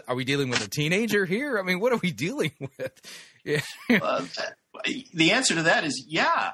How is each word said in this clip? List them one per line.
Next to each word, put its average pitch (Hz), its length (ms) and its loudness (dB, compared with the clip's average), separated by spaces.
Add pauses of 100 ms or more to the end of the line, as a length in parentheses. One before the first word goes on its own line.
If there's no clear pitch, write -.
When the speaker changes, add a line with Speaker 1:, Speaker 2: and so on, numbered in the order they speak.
Speaker 1:
are 127 80 0
we 127 100 -2
dealing 139 260 2
with 113 140 0
a 101 60 -8
teenager 196 540 0
here? 226 340 -2
I 190 40 -2
mean, 180 180 0
what 247 120 2
are 226 60 4
we 180 140 -2
dealing 165 440 -2
<laughs> - 40 -16
with? - 400 -10 (440)
Yeah. 151 160 0 (300)
Speaker 2:
Uh, 208 340 4 (880)
the 165 200 4
answer 226 240 2
to 165 80 0
that 196 180 4
is, 131 240 -4
yeah, 156 480 0